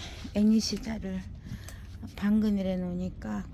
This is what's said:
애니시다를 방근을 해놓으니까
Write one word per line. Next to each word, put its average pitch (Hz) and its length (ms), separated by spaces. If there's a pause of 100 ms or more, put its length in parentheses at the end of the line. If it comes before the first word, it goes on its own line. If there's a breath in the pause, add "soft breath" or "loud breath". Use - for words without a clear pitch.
(340 loud breath)
애니시다를 208 880 (920 loud breath)
방근을 208 500
해놓으니까 185 880